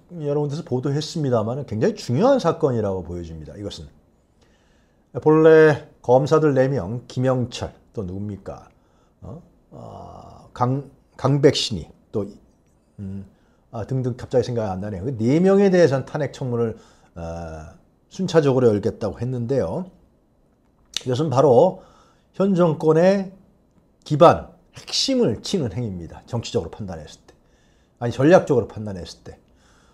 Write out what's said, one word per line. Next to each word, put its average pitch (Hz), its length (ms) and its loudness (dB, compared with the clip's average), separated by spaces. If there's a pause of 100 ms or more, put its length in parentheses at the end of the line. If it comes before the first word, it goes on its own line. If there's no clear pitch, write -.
(200)
여러 147 200 -2
군데서 147 220 -4
보도했습니다마는 135 1040 -2
굉장히 143 300 -2
중요한 226 420 2
사건이라고 120 640 -2
보여집니다. 82 540 -12
이것은 92 300 -12 (1400)
본래 156 680 6 (140)
검사들 147 520 2
네 131 140 2
명, 120 400 -6
김영철, 127 640 -4 (200)
또 110 120 -8
누굽니까? 95 640 -12 (540)
어? 135 200 -18 (300)
어, - 800 -20
강-, 131 360 -2 (280)
강백신이 131 720 2 (220)
또, 101 140 -4 (760)
음, 98 260 -12 (460)
아, 113 140 -10
등등 127 300 -4
갑자기 120 280 -2
생각이 113 260 -4
안 92 100 -6
나네요. 101 220 -8
그 123 140 -6
네 120 240 2
명에 196 300 4
대해서는 143 360 2
탄핵 147 260 -6
청문을, 117 440 -4 (400)
어, 85 60 -12 (840)
순차적으로 139 600 2
열겠다고 104 500 -2
했는데요. 123 680 -4 (1160)
이것은 127 260 -2
바로 139 520 4 (520)
현 196 200 0
정권의 175 760 2 (720)
기반, 156 440 4 (260)
핵심을 233 680 -2
치는 139 300 -4
행위입니다. 90 540 -10
정치적으로 113 440 -6
판단했을 85 560 -14
때. - 80 -20 (680)
아니, 120 100 -4
전략적으로 143 540 4
판단했을 104 560 -12
때. - 160 -20 (560)